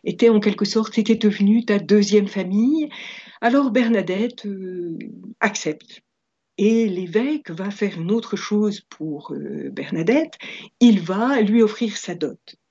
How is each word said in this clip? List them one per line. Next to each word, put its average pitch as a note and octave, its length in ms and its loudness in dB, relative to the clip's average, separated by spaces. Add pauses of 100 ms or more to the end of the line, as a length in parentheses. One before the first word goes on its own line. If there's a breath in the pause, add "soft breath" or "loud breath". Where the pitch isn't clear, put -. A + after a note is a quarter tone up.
étais - 260 4
en G#3+ 100 6
quelque G3+ 260 0
sorte, A3 280 -2
c'était A3 220 2
devenu G#3+ 500 2
ta G3+ 140 2
deuxième G3+ 480 4
famille. » A3 600 0 (540 loud breath)
Alors C4 300 2
Bernadette, A3 760 0
euh, F#3 520 -8 (420)
accepte. - 600 -6 (600)
Et A3+ 280 2
l'évêque G#3 600 -4
va F#3+ 200 -8
faire G3+ 260 -4
une E3+ 140 -4
autre A3+ 240 -4
chose G#3 540 -2
pour, D3+ 420 -10
euh, C#3+ 400 -10
Bernadette, F3+ 600 -2 (480 loud breath)
il A3+ 180 8
va G#3+ 400 -2
lui G#3+ 220 4
offrir G#3+ 340 0
sa - 200 -10
dot. D#3 420 -10 (140)